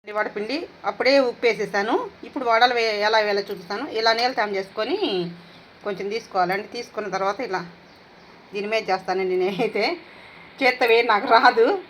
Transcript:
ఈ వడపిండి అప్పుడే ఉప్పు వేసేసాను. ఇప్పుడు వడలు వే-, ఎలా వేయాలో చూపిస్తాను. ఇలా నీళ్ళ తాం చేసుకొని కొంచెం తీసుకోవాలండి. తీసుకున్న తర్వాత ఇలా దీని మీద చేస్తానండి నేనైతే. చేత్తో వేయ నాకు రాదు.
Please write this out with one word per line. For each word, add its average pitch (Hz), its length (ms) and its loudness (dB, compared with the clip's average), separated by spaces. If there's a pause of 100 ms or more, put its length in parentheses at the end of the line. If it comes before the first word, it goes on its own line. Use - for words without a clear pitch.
ఈ - 20 -12
వడపిండి 214 560 -4 (180)
అప్పుడే 254 340 2
ఉప్పు 240 260 -2
వేసేసాను. 214 640 0 (140)
ఇప్పుడు 277 220 -8
వడలు 240 280 4
వే-, 226 260 0
ఎలా 214 200 2
వేయాలో 202 220 0
చూపిస్తాను. 202 500 -8
ఇలా 220 220 2
నీళ్ళ 247 200 0
తాం 208 220 -2
చేసుకొని 214 760 -2 (540)
కొంచెం 202 260 -6
తీసుకోవాలండి. 202 580 -2
తీసుకున్న 220 420 -10
తర్వాత 190 300 -2
ఇలా 185 260 -6 (880)
దీని 202 140 -6
మీద 220 220 -2
చేస్తానండి 185 480 0
నేనైతే. 208 600 0 (680)
చేత్తో 254 220 2
వేయ 233 160 6
నాకు 220 260 2
రాదు. 247 520 6 (100)